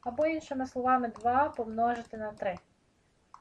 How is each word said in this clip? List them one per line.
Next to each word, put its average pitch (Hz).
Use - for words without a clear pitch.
або, 247
іншими 302
словами, 254
два 247
помножити 233
на 214
три. 208